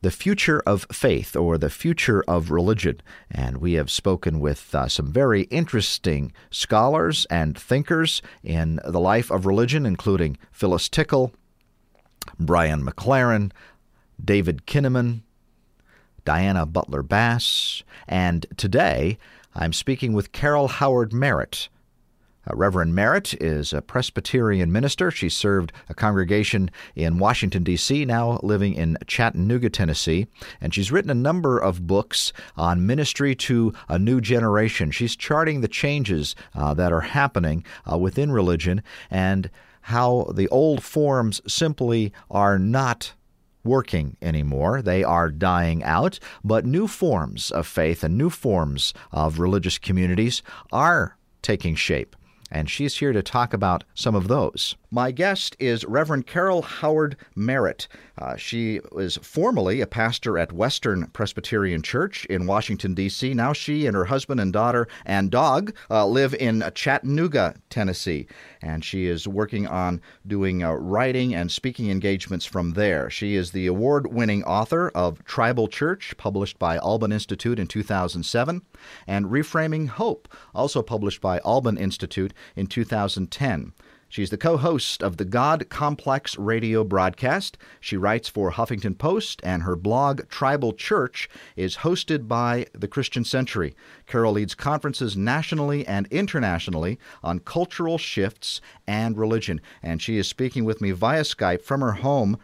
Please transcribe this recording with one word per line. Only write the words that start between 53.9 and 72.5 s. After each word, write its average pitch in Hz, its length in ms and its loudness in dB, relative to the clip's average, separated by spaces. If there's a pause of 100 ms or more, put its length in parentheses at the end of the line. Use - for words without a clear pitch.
some 113 220 0
of 92 120 0
those. 120 480 0 (160)
My 127 200 0
guest 185 480 -2
is 120 260 0
Reverend 139 400 0
Carol 175 380 0
Howard 156 520 0 (200)
Merritt. 113 520 0 (300)
Uh, 64 200 -8
she 113 440 -4 (160)
is 92 200 -4
formerly 139 640 0
a 104 60 -2
pastor 113 520 -2
at 82 120 -2
Western 92 600 -2
Presbyterian 98 720 -2
Church 170 420 -4
in 90 220 -2
Washington, 98 480 -2
D 95 120 0
C. 131 280 -4
Now 123 180 2
she 147 320 -2
and 110 100 2
her 92 100 2
husband 131 360 0
and 95 100 2
daughter 117 360 2 (180)
and 98 240 0
dog, 147 460 2 (160)
uh, 107 160 6
live 131 260 2
in 113 300 0 (100)
Chattanooga, 143 800 0 (160)
Tennessee. 90 560 -4 (380)
And 80 200 -6
she 95 220 -4
is 87 220 -4
working 104 400 -2
on 90 340 -2 (240)
doing, 95 380 -2
uh, 82 100 0
writing 120 600 0
and 87 160 -2
speaking 123 400 -4
engagements 95 560 -2
from 87 240 -2